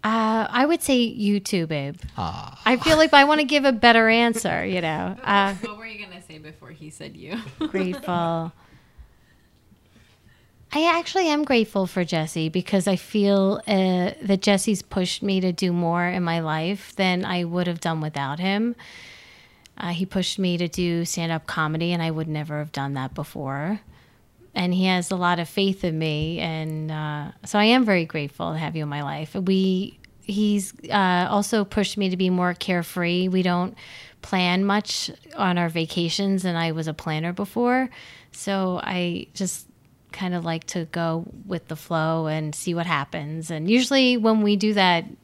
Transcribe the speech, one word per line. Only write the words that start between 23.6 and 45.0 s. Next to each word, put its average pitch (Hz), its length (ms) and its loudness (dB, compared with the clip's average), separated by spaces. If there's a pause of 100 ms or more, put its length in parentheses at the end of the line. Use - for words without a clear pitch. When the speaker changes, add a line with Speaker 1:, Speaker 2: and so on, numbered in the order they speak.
Speaker 1:
And 180 200 0
he 185 120 2
has 185 240 0
a 190 60 0
lot 175 220 2
of 165 100 -4
faith 196 360 0
in 160 140 0
me, 160 420 -2
and, 156 500 -4
uh, 151 400 -6 (140)
so - 140 0
I 208 60 6
am 247 200 6
very 185 200 4
grateful 160 480 -6
to 156 60 -4
have 156 160 -4
you 156 80 -4
in 147 60 -4
my 147 140 -6
life. 143 320 -8
We, 190 640 0 (240)
he's, 208 520 0 (160)
uh, 185 400 4
also 208 340 2
pushed 196 320 -2
me 196 140 0
to 185 60 -2
be 185 140 2
more 180 240 2
carefree. 175 720 -2
We 185 140 2
don't 180 340 0 (460)
plan 185 420 0
much 202 460 -2 (260)
on 180 200 2
our 175 120 2
vacations, 170 760 -2
and 175 140 0
I 165 140 0
was 160 160 -4
a 156 60 -6
planner 160 380 -4
before, 240 580 -2 (420)
so 190 500 -2
I 175 520 -4
just - 340 -6 (420)
kind 180 240 -6
of 170 100 -4
like 165 220 -4
to 165 200 -6
go 165 380 -2 (220)
with 175 220 -8
the 160 80 -8
flow 160 500 -2
and 156 260 -4
see 170 220 -4
what 170 120 -2
happens. 156 640 -4
And 160 180 -2
usually 254 460 4
when 220 260 4
we 208 140 4
do 214 180 2
that 180 300 4 (200)